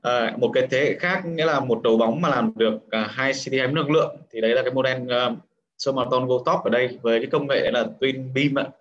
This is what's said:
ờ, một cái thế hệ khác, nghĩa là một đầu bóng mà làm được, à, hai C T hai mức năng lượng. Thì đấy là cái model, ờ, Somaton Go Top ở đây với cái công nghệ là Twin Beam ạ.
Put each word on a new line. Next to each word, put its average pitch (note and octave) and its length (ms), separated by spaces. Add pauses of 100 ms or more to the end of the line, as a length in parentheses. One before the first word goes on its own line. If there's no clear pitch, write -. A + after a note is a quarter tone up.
ờ, A#2+ 360
một A#2 160
cái B2+ 180
thế C3+ 140
hệ B2+ 140
khác, F3+ 260
nghĩa E3 200
là D3+ 140
một A#2+ 240
đầu A2+ 140
bóng A#2 240
mà E3 80
làm A#2 260
được, A2 240 (120)
à, A2 200
hai C3 220
C - 180
T - 80
hai B2+ 80
mức C#3 60
năng D3+ 180
lượng. D#3 260 (140)
Thì A2+ 100
đấy A2+ 100
là B2+ 100
cái B2 100
model, B2+ 400
ờ, A#2+ 240 (420)
Somaton B2+ 500
Go B2 80 (100)
Top F3+ 180
ở - 60
đây B2 320
với A#2 180
cái C3 120
công D3 160
nghệ C3+ 240
là A#2+ 160 (120)
Twin C3 340
Beam C#3 220
ạ. - 260